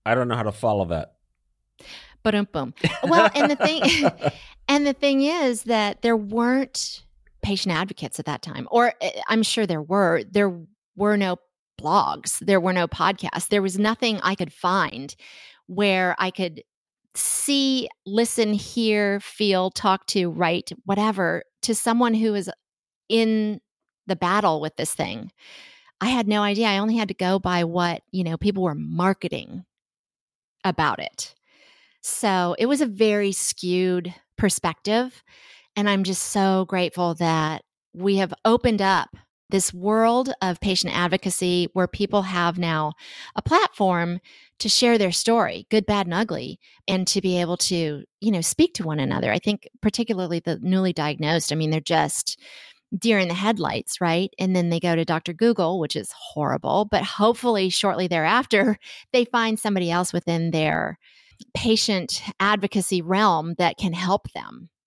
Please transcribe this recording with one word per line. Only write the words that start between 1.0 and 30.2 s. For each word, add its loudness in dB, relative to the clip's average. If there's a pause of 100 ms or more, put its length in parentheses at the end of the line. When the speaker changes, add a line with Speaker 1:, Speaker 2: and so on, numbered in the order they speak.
Speaker 2:
Ba-dum-bum. -2 (300)
Well, 4
and 4
the 0
thing, 2 (380)
<laughs> -10
and 2
the 2
thing 2
is 0
that 0
there 4
weren't -2 (380)
patient 0
advocates -6
at -10
that -6
time, -12
or, 4
eh, -6
I'm 2
sure 0
there -2
were. 2
There 0 (380)
were 2
no 0 (440)
blogs. 0
There 4
were 2
no 0
podcasts. -2
There 2
was -2
nothing 0
I 0
could -6
find -2 (520)
where 0
I -2
could -6 (520)
see, 0 (160)
listen, 0
hear, 0
feel, 0
talk 0
to, 0
write, -2 (140)
whatever, 0 (180)
to -2
someone 2
who 2
is -4 (580)
in 2 (460)
the -2
battle 2
with -6
this -4
thing. -8 (720)
I -2
had 0
no 2
idea. 0
I 2
only 0
had -2
to -8
go 0
by 0
what, -2 (100)
you -2
know, -4
people 0
were 0
marketing -4 (1000)